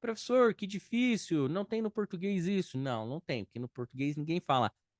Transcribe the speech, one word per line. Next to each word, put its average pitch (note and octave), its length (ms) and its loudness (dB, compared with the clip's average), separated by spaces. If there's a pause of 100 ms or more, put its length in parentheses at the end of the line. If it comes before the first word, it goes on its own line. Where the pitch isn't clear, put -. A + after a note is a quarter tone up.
Professor, A#3 520 2
que - 140 -6
difícil. G3+ 800 0
Não F#3+ 160 -2
tem A3 160 -2
no A3 100 0
português F#3+ 540 -2
isso. F#3+ 320 0
Não, B2+ 300 -2
não C#3 120 -6
tem. B2 260 -4
Porque - 140 -12
no B2 100 -6
português C3+ 460 -4
ninguém D#3 240 -2
fala B2+ 320 2 (280)